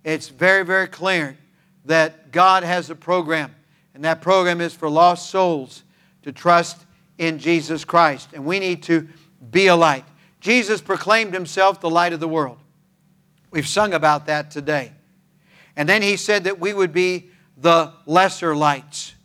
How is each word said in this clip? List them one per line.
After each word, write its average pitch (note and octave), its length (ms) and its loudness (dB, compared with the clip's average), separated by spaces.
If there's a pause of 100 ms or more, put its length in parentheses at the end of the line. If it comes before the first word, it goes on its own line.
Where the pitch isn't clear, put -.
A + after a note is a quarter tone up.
It's D#3 260 -8
very, F#3 360 0
very F#3 240 -2
clear E3 480 -4 (480)
that D#3+ 480 0
God F#3 320 4
has E3+ 260 -4
a D#3+ 40 -10
program, D#3 600 -4 (400)
and C#3 100 -14
that D#3+ 160 -2
program F3 400 2
is E3+ 140 -6
for D#3+ 140 -6
lost F3 420 2
souls E3 520 -2 (400)
to C#3+ 100 -12
trust E3+ 460 2 (400)
in E3 200 -4
Jesus D#3 460 -2
Christ. D#3 480 0
And D3 120 -16
we F3+ 140 -4
need F#3 260 -4
to D#3+ 240 -2 (420)
be F#3+ 180 4
a F3 80 6
light. D3 280 2 (360)
Jesus G#3+ 400 0
proclaimed G3 540 -2
Himself F#3+ 460 0
the E3+ 100 -4
light E3+ 220 0
of D#3 80 -10
the E3 80 -6
world. C#3+ 300 -4 (920)
We've D3+ 160 -4
sung G3+ 280 0
about D3+ 320 0
that D3+ 240 -4
today. C#3+ 420 -6 (840)
And D3 120 -2
then G3+ 140 4
He G3+ 140 0
said G3+ 280 -2
that F#3+ 140 -4
we F#3+ 140 -4
would F#3 200 -2
be F3+ 380 -2 (260)
the D#3+ 360 2 (140)
lesser E3+ 500 0
lights. D3 580 -4 (100)